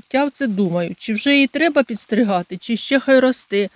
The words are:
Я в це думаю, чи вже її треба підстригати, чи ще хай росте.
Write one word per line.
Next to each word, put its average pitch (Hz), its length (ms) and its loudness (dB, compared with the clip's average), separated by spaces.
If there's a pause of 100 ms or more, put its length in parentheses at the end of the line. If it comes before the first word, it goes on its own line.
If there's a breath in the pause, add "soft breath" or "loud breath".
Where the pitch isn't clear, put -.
(140)
Я 277 120 2
в 285 60 -2
це 277 160 -4
думаю, 175 500 -2
чи - 160 -6
вже 277 200 0
її 277 140 4
треба 294 360 0
підстригати, 202 720 -2
чи 226 200 -4
ще 269 220 -2
хай 262 200 4
росте. 202 560 0